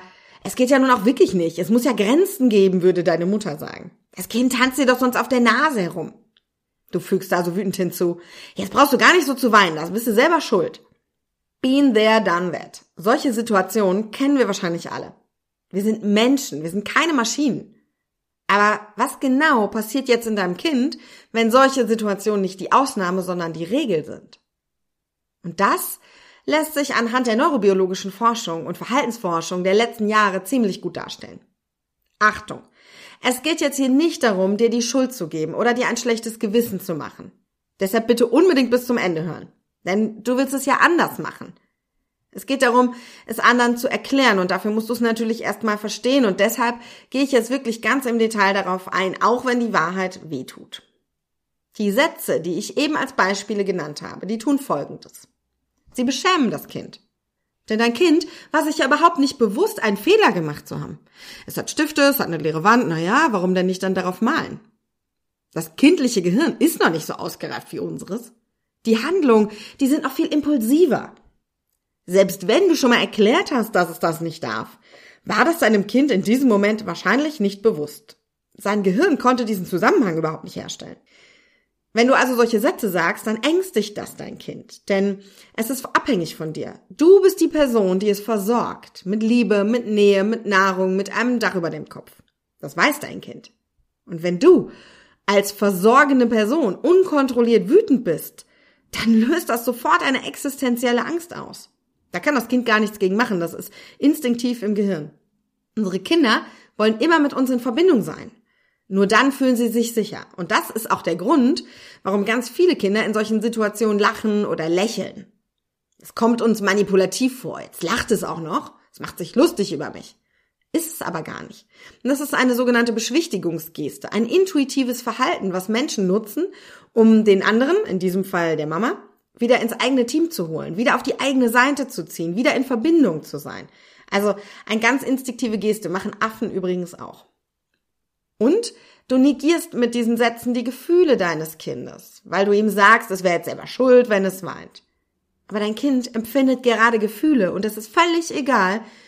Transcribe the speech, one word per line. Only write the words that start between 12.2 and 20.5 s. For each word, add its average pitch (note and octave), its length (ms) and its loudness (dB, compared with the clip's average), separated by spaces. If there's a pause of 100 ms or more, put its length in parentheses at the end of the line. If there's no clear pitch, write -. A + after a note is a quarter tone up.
done F3 300 -2
that. - 320 -12 (140)
Solche B3 340 0
Situationen G#3 800 0
kennen C#4 260 2
wir A#3 100 4
wahrscheinlich F3+ 440 -6
alle. - 240 -10 (540)
Wir G3 140 -4
sind A3 200 -2
Menschen, A3 600 2
wir E3 60 -8
sind G3+ 140 -6
keine D#4 300 0
Maschinen. A#3 600 -2 (760)
Aber G#3 300 2 (160)
was C4 240 -4
genau C4 480 2
passiert A3 400 -6
jetzt A#3 180 2
in A3 120 -4
deinem F3+ 180 -2